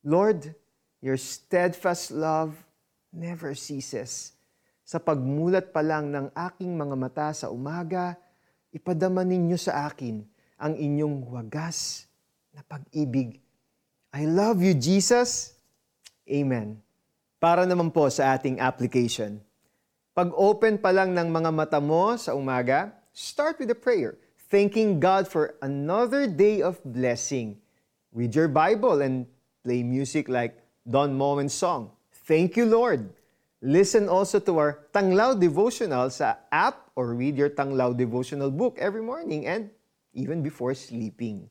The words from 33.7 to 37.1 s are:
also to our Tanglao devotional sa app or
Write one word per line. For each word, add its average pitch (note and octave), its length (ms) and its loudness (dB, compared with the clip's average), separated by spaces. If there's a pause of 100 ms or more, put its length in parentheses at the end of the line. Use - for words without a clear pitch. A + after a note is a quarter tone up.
also F#3+ 320 2
to F#3+ 160 0
our D3 400 0
Tanglao G3+ 400 4
devotional F3 760 2
sa B2+ 360 -2
app F#3+ 480 0
or B2 160 -2